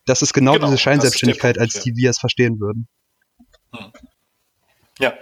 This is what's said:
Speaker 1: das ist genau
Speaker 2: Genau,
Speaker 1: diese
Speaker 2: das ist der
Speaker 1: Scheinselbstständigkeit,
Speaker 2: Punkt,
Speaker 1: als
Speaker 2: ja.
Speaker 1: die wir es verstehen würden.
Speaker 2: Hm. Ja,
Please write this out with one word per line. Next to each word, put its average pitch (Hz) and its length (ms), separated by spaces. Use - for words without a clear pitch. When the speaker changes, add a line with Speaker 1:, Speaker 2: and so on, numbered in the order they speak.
Speaker 1:
das 131 160
ist - 100
genau 135 200
Speaker 2:
Genau, 151 140
Speaker 1:
diese 139 60
Speaker 2:
das 131 80
ist - 60
der 135 40
Speaker 1:
Scheinselbstständigkeit, 123 640
Speaker 2:
Punkt, 113 180
Speaker 1:
als - 100
Speaker 2:
ja. 123 80
Speaker 1:
die 113 40
wir 123 140
es 120 80
verstehen 117 420
würden. 110 280
Speaker 2:
Hm. 208 160
Ja, 247 220